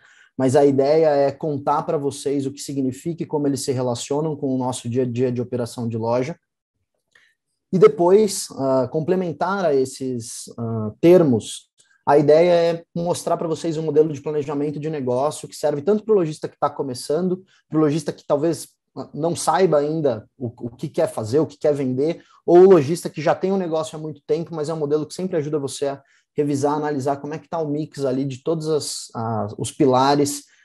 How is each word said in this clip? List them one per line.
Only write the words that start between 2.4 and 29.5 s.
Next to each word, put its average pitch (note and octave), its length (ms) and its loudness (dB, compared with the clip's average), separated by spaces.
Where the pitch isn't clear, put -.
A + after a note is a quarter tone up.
o C3+ 60 -4
que C#3 100 -16
significa C#3 600 -6
e - 20 -6
como D3 220 -2
eles C3+ 180 -2
se C#3+ 60 -4
relacionam C3 640 -2
com C#3 180 -4
o C3 40 -2
nosso B2+ 320 -4
dia B2+ 140 0
a - 20 0
dia B2 260 -2
de B2 100 -4
operação A#2 480 -6
de A2+ 80 -4
loja. B2 400 -2
E F#3 60 0
depois, F#3+ 720 4
ah, C3 320 0
complementar F3 760 -4
a D3+ 80 2
esses, C3 720 -4
ah, A2+ 340 -6
termos, E3 640 4
a C#3+ 120 4
ideia D#3 340 6
é E3+ 320 2
mostrar E3+ 400 -2
pra E3 140 -6
vocês D#3+ 260 -4
um D#3+ 80 -6
modelo D#3 300 2
de B2+ 80 -10
planejamento D3+ 580 -4
de D3 100 -6
negócio C3+ 580 -2
que - 80 -16
serve D3 260 -2
tanto G#3 240 0
pro A3 100 2
lojista D#3 320 -2
que - 100 -12
tá D3 120 -2
começando, D#3 720 -4
pro D#3 140 0
lojista D#3 320 0
que - 120 -18
talvez, D#3 440 -2
ah, C3+ 180 -12
não D#3 220 -2
saiba E3 440 2
ainda D3 460 -2
o, C3 100 -8
o A#2+ 220 -10
que - 180 -10
quer D#3+ 200 -2
fazer, A#2 320 -2
o D#3 60 2
que C#3+ 120 -16
quer D3+ 160 2
vender, C#3 500 -2
ou E3+ 140 8
o F#3+ 100 10
lojista E3 400 4
que D3+ 120 -10
já D3+ 140 2
tem F#3 160 -2
um G3 60 0
negócio D#3+ 400 -4
há D3+ 40 -10
muito D#3 240 -12
tempo, D#3+ 300 -2
mas D3+ 140 -4
é E3 40 -2
um D#3+ 60 -6
modelo D3+ 260 0
que - 80 -16
sempre F#3 220 -4
ajuda D3 240 -2
você C#3 280 -4
a C#3 140 -6
revisar, C#3+ 360 0
analisar D3 440 -2
como D3 160 -10
é D#3 60 -10
que - 100 -20
tá E3+ 100 -4
o D#3 80 -2
mix D3 380 -6
ali C3 180 0
de C3+ 200 -8
todos D#3+ 260 -2
as, - 440 -4
as, A2 440 -4